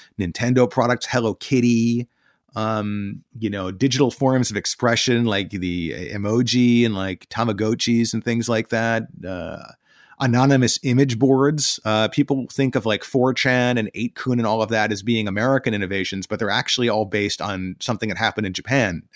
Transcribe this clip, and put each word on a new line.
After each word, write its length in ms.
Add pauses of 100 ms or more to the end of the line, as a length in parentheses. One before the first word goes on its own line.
(200)
Nintendo 480
products, 380
Hello 260
Kitty, 760 (460)
um, 680 (160)
you 100
know, 220
digital 400
forms 400
of 80
expression 680
like 240
the 440 (180)
emoji 720
and, 100
like, 360
Tamagotchis 840
and 100
things 240
like 220
that, 360 (220)
uh, 360 (580)
anonymous 640
image 360
boards. 680
Uh, 220
people 440
think 220
of, 100
like, 200
four 280
chan 460
and 160
eight 200
kun 240
and 80
all 140
of 80
that 240
as 100
being 240
American 460
innovations, 540
but 120
they're 120
actually 400
all 160
based 340
on 400
something 300
that 80
happened 280
in 60
Japan 520 (120)